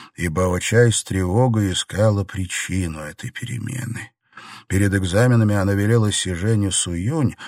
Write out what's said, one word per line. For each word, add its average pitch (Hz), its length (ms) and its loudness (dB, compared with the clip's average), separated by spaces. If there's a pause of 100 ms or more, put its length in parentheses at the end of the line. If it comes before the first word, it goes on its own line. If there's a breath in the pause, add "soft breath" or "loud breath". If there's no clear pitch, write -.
(140)
И 85 140 -4
Бао 90 300 0
Чай 113 340 4
с - 100 -2
тревогой 101 720 0
искала 101 520 0
причину 87 760 -6
этой 76 300 -12
перемены. - 800 -8 (560 loud breath)
Перед 98 260 2
экзаменами 104 640 4
она 98 160 0
велела 104 400 2
Си 92 220 -4
Женю 101 360 0
Су - 220 -2
Юнь, 110 420 -2 (140 loud breath)